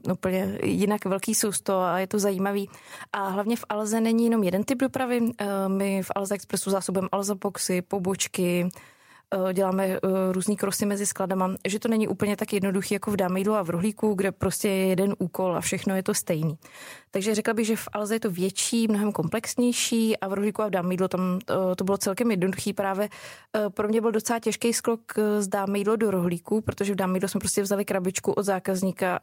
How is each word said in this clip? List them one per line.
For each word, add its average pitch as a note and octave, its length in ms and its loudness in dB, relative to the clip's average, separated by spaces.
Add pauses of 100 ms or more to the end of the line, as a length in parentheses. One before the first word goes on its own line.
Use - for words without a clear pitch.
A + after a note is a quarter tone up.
(120)
úplně F#3 520 -2
jinak G3+ 420 0
velký G3 300 -2
sousto G3 460 0
a F3+ 180 2
je F#3+ 80 -2
to G#3 120 0
zajímavý. G3 500 0 (440)
A G3+ 140 -2
hlavně G3+ 280 0
v - 140 -10
Alze G#3+ 320 0
není A3+ 220 2
jenom A3+ 200 4
jeden F#3 200 0
typ B3+ 160 -2
dopravy. B3 420 0 (160)
Eh, G#3 80 -4 (220)
my G3 360 0
v - 120 -8
Alza G3+ 200 -2
Expressu - 340 -4
zásobujeme F#3+ 420 0
Alza G3+ 240 0
boxy, F#3 460 -2
pobočky, F3+ 880 0 (800)
eh, F#3 40 -2
děláme, F#3+ 320 2
eh, F#3 140 0 (320)
různý F#3+ 260 0
krosy G3 280 -2
mezi G3+ 200 -2
skladama, F#3 500 0 (120)
že G3+ 120 -2
to - 80 -4
není A3 200 2
úplně G3+ 300 0
tak A3 160 -2
jednoduchý G3 400 0
jako G3+ 180 -2
v G#3 40 0
Dáme F#3 240 2
jídlo G#3 160 2
a G3+ 80 2
v D#3+ 60 -4
Rohlíku, G3+ 440 0
kde G3 180 0
prostě - 380 -2
je F#3+ 180 2
jeden F#3+ 320 2
úkol F3+ 360 -2
a E3 60 0
všechno F#3+ 340 0
je F#3+ 80 0
to G#3 100 0
stejný. D#3+ 440 -2 (560)
Takže G3+ 220 0
řekla A3 180 0
bych, G#3+ 140 2
že A3 80 2
v - 180 -8
Alze G#3 220 -2
je A3+ 40 -2
to A3 120 -2
větší, F#3+ 560 0
mnohem G#3 240 2
komplexnější A3+ 1080 2
a G3 100 -4
v F#3+ 60 -2
Rohlíku G3+ 280 0
a G#3+ 60 2
v - 20 -2
Dáme F3+ 240 2
jídlo F#3 140 2
tam, F#3 320 0 (100)
eh, F#3 260 2
to F#3+ 80 -4
bylo G3 140 2
celkem G#3+ 340 0
jednoduchý. F#3+ 420 0
Právě, G3 360 0 (460)
eh, G#3 140 2
pro G#3 180 -2
mě A3 140 2
byl A3+ 100 2
docela A3+ 280 0
těžký A3+ 340 0
skok, A3+ 260 0 (180)
eh, G#3 240 2
z G3 60 -2
Dáme G3 300 0
jídlo G#3 180 2
do G#3 160 2
Rohlíku, F3+ 500 0
protože G3+ 320 -2
v - 20 0
Dáme F#3 200 0
jídlo F#3 140 0
jsme G3+ 100 -2
prostě G3+ 220 0
vzali G3 240 0
krabičku F#3+ 460 -2
od G3+ 120 0
zákazníka F#3 800 0